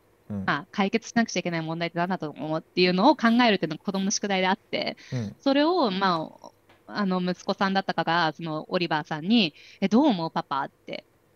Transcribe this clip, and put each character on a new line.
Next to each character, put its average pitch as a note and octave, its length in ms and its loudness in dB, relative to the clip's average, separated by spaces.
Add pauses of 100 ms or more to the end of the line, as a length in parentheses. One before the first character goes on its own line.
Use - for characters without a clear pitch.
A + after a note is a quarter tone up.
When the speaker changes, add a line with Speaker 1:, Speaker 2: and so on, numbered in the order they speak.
(300)
Speaker 1:
う G#3 40 -8
ん。 G3+ 60 -4
う - 40 -6
ん。 - 20 -4
Speaker 2:
ま F3+ 80 0
あ、 D3 180 -4
解 G3 200 0
決 - 180 -4
し - 40 -18
な - 120 2
く - 60 -12
ち - 60 -4
ゃ - 20 -4
い F3 40 -4
け F3 80 -4
な E3+ 60 -2
い E3 40 -4
問 D#3+ 180 -6
題 E3+ 100 -2
っ - 20 -20
て E3+ 60 -8
何 F3 100 0
だ F#3 100 -2
と D#3 120 -6
思 D3+ 260 -6
う D#3+ 40 -2
っ - 20 -14
て - 200 -6
い F3+ 80 6
う F3 40 2
の G3 160 4
を D4+ 60 6
考 A#3 140 2 (160)
え A3+ 60 6
る G3 40 4
っ - 40 0
て - 60 -4
い - 20 0
う D#3+ 40 -2
の D#3 60 -8
が - 60 -16
子 G3+ 80 -6
供 F#3+ 140 -2
の G3 60 -2
宿 - 160 -4
題 F#3+ 140 0
で F#3 60 2
あ F#3+ 60 4
っ - 40 -2
て、 - 380 -6 (160)
Speaker 1:
う C3 60 -6
ん。 D#3 220 -6
Speaker 2:
そ C#4 140 0
れ C#4+ 120 4
を、 D#4+ 260 2
ま F#3 400 0 (560)
あ、 G#2 120 -8
あ G#3 60 0
の、 F#3 160 0
息 F3+ 220 -4
子 G3 100 -2
さ G3 140 -2
ん F#3+ 60 -2
だ G3 80 0
っ - 40 -4
た F3+ 80 -4
か E3 120 -2
が、 E3 280 2
そ E3 100 -12
の D#3 260 -6
オ F#3 80 0
リ F3 100 0
バ D#3 160 -2
ー - 40 -16
さ D#3 120 -6
ん D#3+ 80 -8
に、 G#3 260 4 (280)
「え、 G3 80 2
ど A#3+ 140 4
う - 20 4
思 F3 220 0
う？ - 40 -8
パ E3 120 -4
パ」 C#3 200 -4
っ D3 60 -8
て - 340 -14 (320)